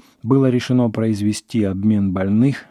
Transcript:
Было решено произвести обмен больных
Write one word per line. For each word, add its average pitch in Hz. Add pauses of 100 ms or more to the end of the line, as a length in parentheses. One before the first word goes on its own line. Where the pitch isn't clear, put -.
(240)
Было 131
решено 123
произвести 107
обмен 98
больных 104